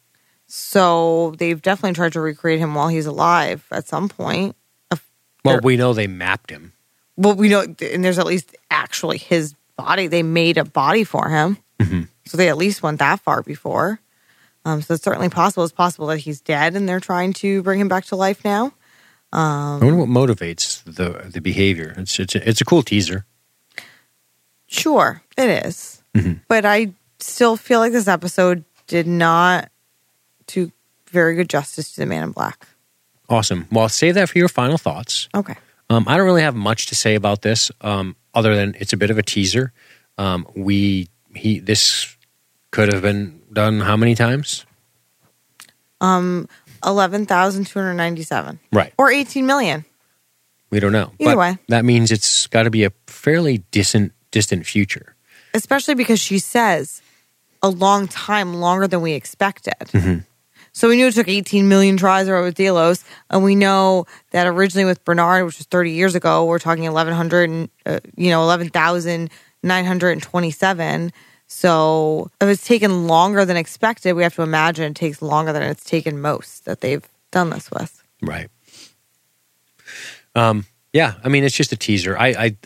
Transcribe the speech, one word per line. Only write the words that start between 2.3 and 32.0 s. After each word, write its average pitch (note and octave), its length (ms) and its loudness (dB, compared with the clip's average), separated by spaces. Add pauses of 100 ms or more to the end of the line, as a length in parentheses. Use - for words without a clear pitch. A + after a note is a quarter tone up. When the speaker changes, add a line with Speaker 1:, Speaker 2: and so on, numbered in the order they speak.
Speaker 1:
him D#3 140 -2
while D3 140 0
he's D#3+ 180 -2
alive D3+ 640 0
at - 160 -8
some F3 220 -6
point. F3+ 460 -6 (360)
If E3 140 -8 (400)
Speaker 2:
Well, C3+ 100 4
Speaker 1:
there G#2+ 60 2
Speaker 2:
we B2+ 160 4
know B2 160 2
they G#2+ 140 -2
mapped F#2 420 -4
him. D#2+ 240 -20 (420)
Speaker 1:
Well, G3+ 200 4
we G#3 140 4
know, G3+ 120 4
and E3 420 -6
there's F3+ 140 0
at F3+ 80 0
least F3 300 -4 (160)
actually - 480 -4
his D3+ 340 -2 (240)
body. E3+ 300 -2
They E3+ 160 0
made E3 340 2
a D3 80 0
body D#3+ 380 2
for - 260 -2
him. D#3+ 280 0 (220)
Speaker 2:
Mm-hmm. F2+ 240 0 (220)
Speaker 1:
So - 120 -10
they F3+ 120 4
at D3 80 0
least G3 240 -2
went D3+ 180 -2
that D3+ 200 0
far - 240 -2
before. E3 560 -4 (680)
Um, D#3 160 -2
so E3 140 -4
it's - 80 -6
certainly F#3 260 -2
possible. F3+ 340 0
It's E3 100 -4
possible E3+ 340 -2
that D#3 100 -4
he's D3 240 -10
dead D#3+ 340 0
and G3+ 120 -2
they're F3+ 120 -2
trying F#3 340 -2
to G3 300 -2
bring F#3+ 160 -2
him G3+ 80 0
back F#3 180 -2
to G3 100 -8
life F#3+ 300 -2
now. G#3 200 -2 (640)
Um, D3 500 -2
Speaker 2:
I A#2 40 4
wonder D3+ 120 6
what C3 120 0
motivates A#2 720 -2
the, F2 460 -8
the F2 120 -10
behavior. F2 560 -2
It's, F#2+ 220 -8
it's, F#2+ 160 -4
it's A2 260 0
a - 40 0
cool E3 180 4
teaser. F#2+ 420 -2 (1400)
Speaker 1:
Sure, F#3+ 540 0 (160)
it A#3+ 280 0
is. - 360 -12 (120)
Speaker 2:
Mm-hmm. F2+ 200 2 (140)
Speaker 1:
But A3 180 2
I G#3 280 2 (260)
still A#3 380 0
feel A#3 220 2
like A3+ 120 2
this A3+ 160 0
episode F3+ 560 0 (240)
did E3+ 200 -2
not E3+ 640 2 (800)
do F3 240 -4 (380)
very E3 260 2
good F3 140 -2
justice D3 440 -6
to - 80 -8